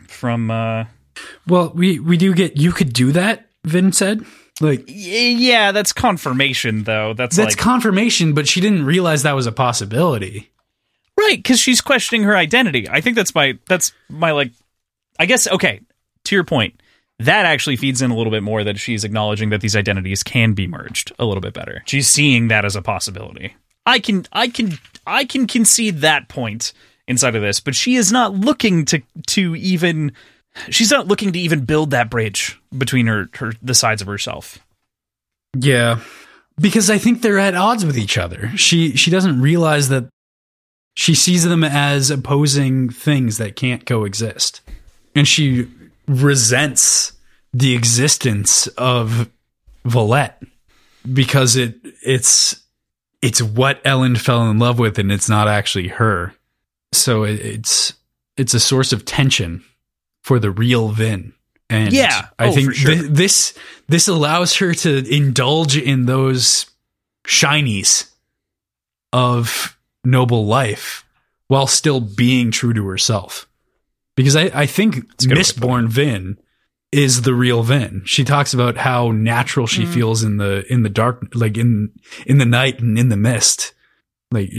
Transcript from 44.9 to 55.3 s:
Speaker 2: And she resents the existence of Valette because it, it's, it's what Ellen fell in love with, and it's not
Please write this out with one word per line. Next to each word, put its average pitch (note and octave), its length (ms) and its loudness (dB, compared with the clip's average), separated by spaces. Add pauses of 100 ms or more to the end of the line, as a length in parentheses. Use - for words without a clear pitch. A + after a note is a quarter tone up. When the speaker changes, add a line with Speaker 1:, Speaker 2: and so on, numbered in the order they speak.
Speaker 2:
And C#3+ 120 4
she B2+ 400 0 (400)
resents C3+ 1040 2 (400)
the B2+ 200 2
existence A#2 960 0 (100)
of A#2 520 0 (560)
Valette A#2+ 560 0 (720)
because B2+ 440 2
it, A#2+ 200 -2 (300)
it's, - 560 0 (600)
it's A#2+ 200 0
what A#2+ 440 0
Ellen C3 300 2
fell A#2 360 2
in G#2+ 80 2
love A#2+ 180 2
with, A2+ 220 0
and G2 120 0
it's G2+ 180 -2
not G#2+ 180 2